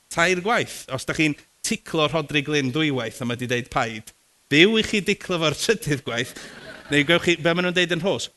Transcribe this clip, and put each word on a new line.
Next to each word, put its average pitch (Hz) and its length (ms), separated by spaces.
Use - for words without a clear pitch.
Tair 180 320
gwaith. 208 480
Os 131 160
dych 165 160
chi'n 156 160
ticlo 160 440
Rhodri 151 360
Glyn 143 280
dwywaith 131 480
a 123 80
mae 120 80
'di 120 160
deud 120 200
paid, 113 400
fyw 180 300
i 208 60
chi 208 200
diclo 190 360
fo'r 151 160
trydydd 156 480
gwaith, 117 300
neu 143 160
gewch 170 180
chi, 170 160
be 160 120
ma' 180 120
nhw'n 175 120
deud 175 200
yn 156 60
Rhos? 175 340